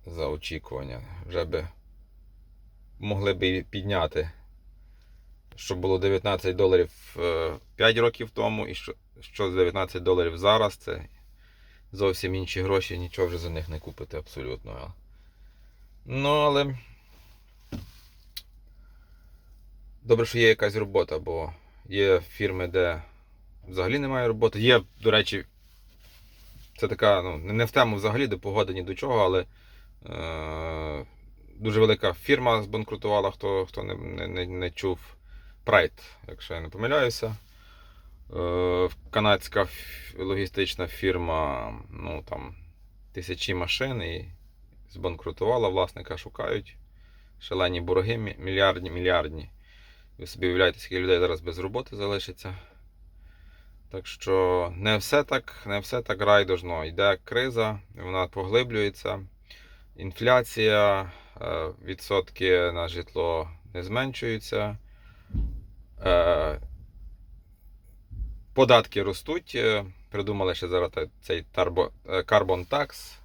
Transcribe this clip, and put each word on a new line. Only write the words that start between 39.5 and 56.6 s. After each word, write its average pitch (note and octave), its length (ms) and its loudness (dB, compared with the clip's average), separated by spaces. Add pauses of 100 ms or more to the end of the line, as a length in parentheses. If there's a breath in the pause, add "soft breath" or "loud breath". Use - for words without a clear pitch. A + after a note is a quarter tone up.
ф-, - 580 -8
логістична F#2+ 680 -2
фірма, D#2+ 840 -2 (160)
ну, D#2+ 400 -10
там, - 260 -10 (560)
тисячі F2+ 420 -6
машин G#2+ 480 -2
і E2+ 300 -8 (600)
збанкрутувала, F#2 800 -2
власника F#2 480 -2
шукають. - 600 -6 (640 soft breath)
Шалені F2+ 420 -2
борги, F#2 360 2
мі-, G#2 220 -6
мільярдні, F#2+ 500 2
мільярдні. D#2+ 600 0 (680 soft breath)
Ви E2+ 100 -14
собі - 200 -4
уявляєте, F2+ 320 4
скільки F#2 220 -4
людей F2+ 180 4
зараз E2+ 220 2
без E2+ 160 -8
роботи G2+ 380 -8
залишиться. G2 600 -6 (1300 loud breath)
Так F#2+ 180 -12
що F2+ 680 2
не G#2 220 2
все C#3+ 260 2
так, - 420 -6
не G2+ 140 -2
все - 220 -4
так G2+ 200 -4
райдужно. F2+ 640 4